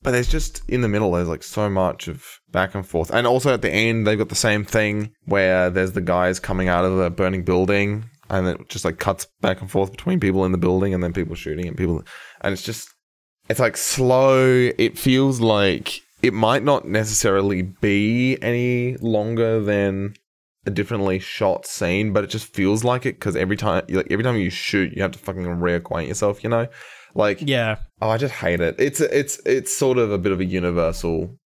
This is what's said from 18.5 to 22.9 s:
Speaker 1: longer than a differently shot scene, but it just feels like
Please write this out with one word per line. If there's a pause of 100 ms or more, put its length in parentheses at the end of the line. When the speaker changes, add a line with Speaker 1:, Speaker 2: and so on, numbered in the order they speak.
Speaker 1:
longer
than (520)
a
differently
shot
scene,
but
it
just
feels
like